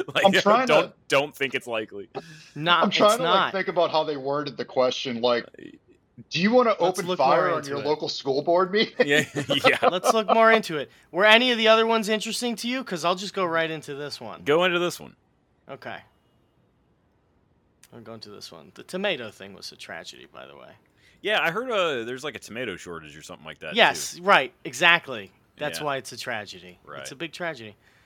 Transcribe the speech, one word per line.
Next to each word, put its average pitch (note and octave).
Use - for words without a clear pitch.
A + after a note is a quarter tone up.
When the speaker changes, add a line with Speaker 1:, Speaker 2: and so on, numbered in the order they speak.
Speaker 1:
<laughs> -
Like, F#3+
Speaker 2:
I'm G3
trying G#3+
Speaker 1:
don't, E3+
Speaker 2:
to -
Speaker 1:
don't C#3+
think C3+
it's B2
likely. G#2
Speaker 3:
Not, E3
Speaker 2:
I'm G#3
trying G#3
Speaker 3:
it's A3+
Speaker 2:
to, B3+
Speaker 3:
not. F3
Speaker 2:
like, D#3+
think F#3+
about E3
how D#3
they D3+
worded C#3
the A#2
question, B2+
like, A#2+
"Do D#3
you G3+
wanna B3
Speaker 3:
Let's F3
Speaker 2:
open E3+
Speaker 3:
look F3+
Speaker 2:
fire D3
Speaker 3:
more -
Speaker 2:
on D#3
Speaker 3:
into C#3+
Speaker 2:
your C#3+
Speaker 3:
it. C#3
Speaker 2:
local D3+
school C#3
board F3
meeting?" A3
Speaker 1:
Yeah, D3
<laughs> -
yeah. B3+
Speaker 3:
Let's F#3
look A3
more A3+
into G#3+
it. B2+
Were F3+
any A3+
of A#3
the A3
other A3+
ones A3+
interesting A3
to A#3
you? B3+
'Cause E3
I'll F3+
just F#3
go F#3+
right E3
into D3
this C#3+
one. G2
Speaker 1:
Go D#3
into F3
this E3+
one. -
Speaker 3:
Okay. A#2
I'm A#2
going A2+
to G#2
this G2+
one. E2
The -
tomato F3+
thing G2
was F2+
a -
tragedy, E2
by C2
the C#2+
way. C2+
Speaker 1:
Yeah, F#3+
I D#3+
heard, A#3+
uh, E3
there's, B2+
like, C#3
a -
tomato G#2+
shortage D#2+
or D2+
something D#2
like D#2
that, D3+
Speaker 3:
Yes, D#3
Speaker 1:
too. E3+
Speaker 3:
right, F3+
exactly. C3+
That's D3+
Speaker 1:
Yeah. D#3
Speaker 3:
why C#3
it's B2+
a B2+
tragedy. B2
It's D3+
Speaker 1:
Right. C3+
Speaker 3:
a C3+
big D#3+
tragedy. A#2+